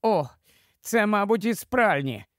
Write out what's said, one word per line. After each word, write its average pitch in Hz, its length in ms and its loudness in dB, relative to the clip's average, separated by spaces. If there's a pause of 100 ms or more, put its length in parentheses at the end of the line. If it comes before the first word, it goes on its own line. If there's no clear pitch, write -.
"О, 185 240 2 (560)
це, 226 240 0
мабуть, 208 400 0
із 233 180 -4
пральні" 143 600 0 (140)